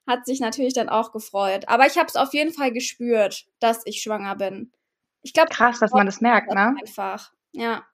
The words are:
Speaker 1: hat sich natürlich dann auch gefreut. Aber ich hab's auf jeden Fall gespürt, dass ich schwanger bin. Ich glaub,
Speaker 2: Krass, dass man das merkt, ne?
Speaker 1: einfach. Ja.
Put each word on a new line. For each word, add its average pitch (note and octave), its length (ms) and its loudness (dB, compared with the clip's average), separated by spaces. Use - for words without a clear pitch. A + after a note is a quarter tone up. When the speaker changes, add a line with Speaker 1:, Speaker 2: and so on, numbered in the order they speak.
Speaker 1:
hat B3 200 -2
sich C4+ 140 -2
natürlich B3+ 340 -2
dann A#3+ 140 -2
auch A3 240 0
gefreut. G3 560 -4
Aber B3 180 6
ich - 120 0
hab's E4 180 0
auf C4+ 160 0
jeden D#4 200 0
Fall C4+ 200 -2
gespürt, A#3 760 -2
dass A#3 280 0
ich G#3+ 160 -8
schwanger G3+ 340 -6
bin. G3 360 -6
Ich C4 100 -16
glaub, D#4+ 180 4
Speaker 2:
Krass, A#3+ 300 2
dass G#3 120 2
man G3+ 140 6
das F#3+ 140 -4
merkt, A#3 320 2
ne? G#3+ 280 2
Speaker 1:
einfach. G3 520 -10
Ja. A3+ 420 -4